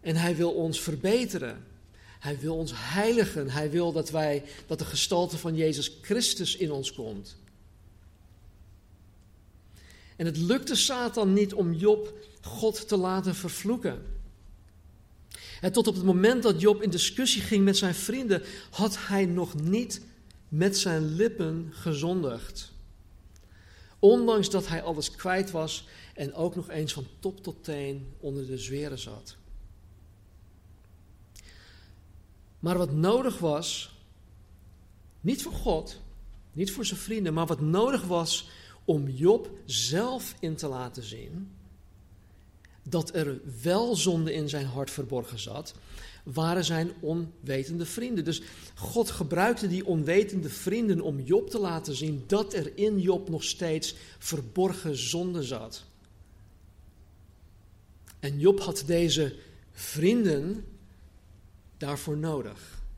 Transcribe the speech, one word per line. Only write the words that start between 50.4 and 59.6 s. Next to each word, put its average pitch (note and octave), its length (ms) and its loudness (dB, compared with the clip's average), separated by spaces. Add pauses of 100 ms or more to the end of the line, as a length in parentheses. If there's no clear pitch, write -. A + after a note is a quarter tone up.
vrienden F#3+ 520 0
om C#3+ 200 -4
Job E3+ 300 2
te A#3 80 -4
laten D#3+ 360 -2
zien C#3+ 320 -4
dat G#3 280 0
er D#3 220 -4
in G3+ 240 2
Job F#3+ 280 2
nog D#3+ 140 -4
steeds D#3 520 -2 (240)
verborgen D#3 800 -2
zonde E3+ 460 -2
zat. A2+ 420 -8 (2250)
En C#3+ 180 -4
Job G3 220 6
had D3+ 260 -4
deze D#3 500 2 (360)